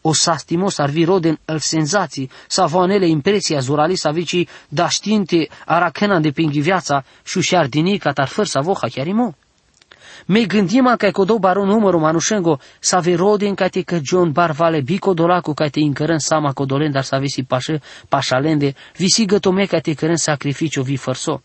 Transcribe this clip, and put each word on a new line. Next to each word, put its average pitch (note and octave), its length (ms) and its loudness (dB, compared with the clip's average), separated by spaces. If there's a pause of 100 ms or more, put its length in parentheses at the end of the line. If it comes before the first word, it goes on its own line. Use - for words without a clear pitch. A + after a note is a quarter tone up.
o D#3+ 120 2
sastimo E3+ 560 0
s-ar C#3+ 200 -2
vi E3 140 0
roden E3 420 2
îl D#3 140 -4
senzații, D#3 680 -2 (180)
sa F#3 180 0
vo D#3+ 140 0
anele F#3 280 2
impresia E3 520 0
zurali D3+ 360 0
sa D#3 160 -2
vici F3 360 -2 (220)
da D#3+ 180 0
știinte F#3+ 600 0 (180)
aracena F3 540 2
de D3+ 120 2
pe D#3+ 100 -4
înghiveața D3 640 0 (200)
și - 180 -4
și F3+ 140 0
ardini E3 420 2
ca D3+ 140 -2
tar C#3 160 -2
făr G#3 180 -2
sa - 140 -2
vo F3 220 -2
hachiarimo. F3 520 -2 (920)
Me A3 180 2
gândim, G#3 440 2
a, A#3+ 80 4
ca G#3 120 0
e F3+ 40 2
codo G3 280 2
baron F#3+ 280 2
numărul G3 320 4
manușengo, E3 600 0 (200)
sa - 200 0
ve F3 160 0
roden G3 400 2
ca F#3 120 0
te F3+ 140 -4
căgion E3+ 500 0
barvale D#3+ 500 0
bico F#3 320 -2
dolacu E3+ 400 0
ca D3+ 140 -2
te D3+ 120 -4
încărân D3+ 400 0
sama D3+ 320 0
codolen, C#3 400 -2
dar C3+ 120 -2
sa C3+ 140 -2
vesi C#3 260 -4
pașă, C#3 380 -4 (260)
pașalende, C#3 680 0 (200)
visi G3 300 0
gătome F#3+ 400 2
ca E3+ 140 -2
te D#3+ 140 -4
cărân D#3+ 220 0
sacrificiu D3 680 -2
vi C3+ 140 -2
fărso. C3+ 500 -6